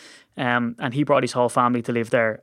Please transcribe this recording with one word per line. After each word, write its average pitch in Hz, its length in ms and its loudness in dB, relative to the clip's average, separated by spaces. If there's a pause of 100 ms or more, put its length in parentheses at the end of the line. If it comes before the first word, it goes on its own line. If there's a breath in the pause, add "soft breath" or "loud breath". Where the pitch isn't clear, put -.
(360 loud breath)
Um, 120 440 0
and 127 160 -6
he 147 80 0
brought 143 180 4
his 127 120 -4
whole 123 160 2
family 123 340 2
to - 80 -4
live 117 180 -2
there 113 340 0